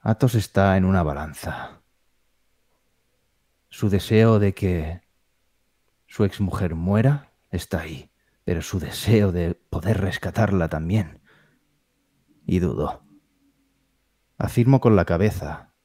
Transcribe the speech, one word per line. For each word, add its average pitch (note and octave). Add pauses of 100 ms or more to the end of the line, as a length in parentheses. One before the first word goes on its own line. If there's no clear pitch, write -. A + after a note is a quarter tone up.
Athos A#2
está G2
en F#2
una F#2+
balanza. D2+ (1900)
Su -
deseo A2
de G2+
que E2+ (1040)
su -
exmujer F#2+
muera A2 (180)
está F2+
ahí, D#2 (320)
pero E2+
su -
deseo G2+
de E2+
poder -
rescatarla F#2+
también. E2 (1300)
Y F2+
dudo. - (1300)
Afirmo B2
con A2+
la F2+
cabeza E2+ (100)